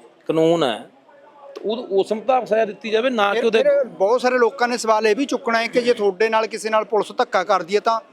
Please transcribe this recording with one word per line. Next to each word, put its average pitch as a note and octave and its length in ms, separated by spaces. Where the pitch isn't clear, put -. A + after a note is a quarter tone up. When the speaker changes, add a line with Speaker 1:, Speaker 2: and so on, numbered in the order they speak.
Speaker 1:
ਕਾਨੂੰਨ D#3+ 360
ਹੈ, A2+ 260
ਤੇ - 100
ਉਹ, A3 120
ਉਸ G3 360
ਮੁਤਾਬਕ A3 340
ਸਜ਼ਾ A3 180
ਦਿੱਤੀ G#3 240
ਜਾਵੇ, A3+ 200
ਨਾ G#3 200
ਕਿ G3 100
Speaker 2:
ਫਿਰ, A#3+ 60
Speaker 1:
ਉਹਦੇ A3 140
Speaker 2:
ਫਿਰ C#4 240
ਬਹੁਤ G3+ 380
ਸਾਰੇ B3+ 160
ਲੋਕਾਂ A#3+ 300
ਨੇ A#3+ 100
ਸਵਾਲ A3 300
ਇਹ G#3 80
ਵੀ C4+ 100
ਚੁੱਕਣਾ A#3 360
ਹੈ A#3 60
ਕਿ A#3+ 140
ਜੇ A#3+ 120
ਤੁਹਾਡੇ G3+ 360
ਨਾਲ A3 180
ਕਿਸੇ G#3+ 220
ਨਾਲ A3 140
ਪੁਲਿਸ G#3 340
ਧੱਕਾ G#3 260
ਕਰਦੀ F#3 320
ਹੈ G#3 40
ਤਾਂ A3+ 200